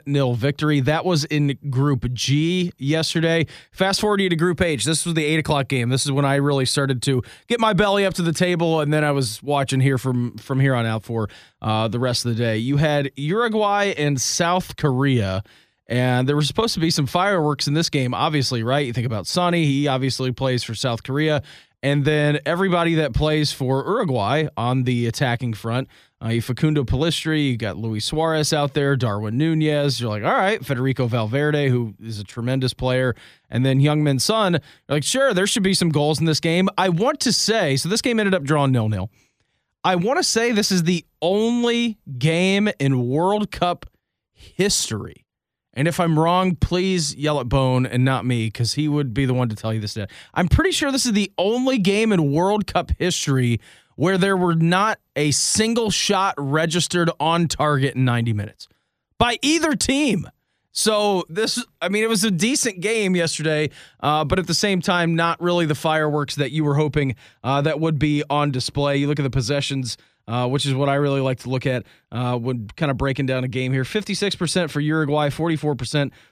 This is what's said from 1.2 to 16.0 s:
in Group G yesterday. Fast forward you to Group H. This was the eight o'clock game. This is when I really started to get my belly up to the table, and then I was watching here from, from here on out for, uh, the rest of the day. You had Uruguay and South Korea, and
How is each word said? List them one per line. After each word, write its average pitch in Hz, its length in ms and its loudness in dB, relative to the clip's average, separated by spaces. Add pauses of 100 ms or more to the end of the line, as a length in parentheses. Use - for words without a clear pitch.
in 147 340 0 (100)
Group 131 440 0
G 160 640 0
yesterday. 160 720 0 (240)
Fast 190 280 0
forward 208 200 2
you 190 80 2
to 170 80 0
Group 175 240 0
H. 151 240 0
This 156 200 -2
was 170 100 -4
the 160 100 0
eight 156 160 0
o'clock 143 260 0
game. 123 220 0
This 131 180 0
is 139 60 -2
when 143 120 2
I 139 120 2
really 139 280 2
started 135 380 0
to 127 220 0 (240)
get 233 100 0
my 220 140 2
belly 202 340 4
up 185 80 -2
to 180 80 -4
the 165 100 0
table, 170 480 0
and 147 120 0
then 151 100 2
I 147 80 2
was 131 320 -2
watching 139 380 0
here 135 180 4
from, 123 380 -2
from 131 240 -2
here 135 160 4
on 117 100 0
out 113 160 -2
for, 113 260 -4 (320)
uh, 110 280 0
the 117 100 -4
rest 123 260 -2
of 120 120 -2
the 117 40 -2
day. 110 180 0
You 131 180 -2
had 147 400 0
Uruguay 202 800 0
and 143 220 0
South 175 560 -2
Korea, 123 640 0 (460)
and 127 400 0